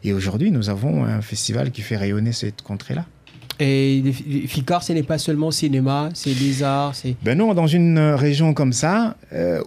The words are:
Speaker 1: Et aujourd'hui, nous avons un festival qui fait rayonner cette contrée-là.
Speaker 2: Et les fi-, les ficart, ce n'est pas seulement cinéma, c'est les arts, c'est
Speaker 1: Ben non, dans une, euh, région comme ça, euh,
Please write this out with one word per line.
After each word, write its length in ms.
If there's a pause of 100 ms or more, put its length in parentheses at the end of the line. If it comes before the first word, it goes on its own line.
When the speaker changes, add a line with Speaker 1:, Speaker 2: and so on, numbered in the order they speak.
Speaker 1:
Et 100
aujourd'hui, 380
nous 180
avons 360
un 160
festival 500
qui 100
fait 160
rayonner 360
cette 280
contrée-là. 440 (540)
Speaker 2:
Et 440
les 100
fi-, 140
les 200
ficart, 340
ce 120
n'est 100
pas 160
seulement 320
cinéma, 640
c'est 180
les 300
arts, 320
c'est 280
Speaker 1:
Ben 140
non, 160
dans 140
une, 320
euh, 160
région 400
comme 180
ça, 440 (160)
euh, 340